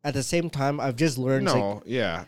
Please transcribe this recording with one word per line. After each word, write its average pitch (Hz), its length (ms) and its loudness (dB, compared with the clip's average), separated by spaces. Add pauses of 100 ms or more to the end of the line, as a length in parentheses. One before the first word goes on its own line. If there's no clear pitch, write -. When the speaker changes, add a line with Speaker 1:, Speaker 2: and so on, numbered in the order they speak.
Speaker 1:
At 143 100 -2
the 135 100 -2
same 170 260 0
time, 143 300 -2
I've 131 160 -2
just 139 220 2
learned, 135 300 2
it's 143 80 4
Speaker 2:
No, 101 180 2
Speaker 1:
like, 104 120 -10
Speaker 2:
yeah. 95 420 -2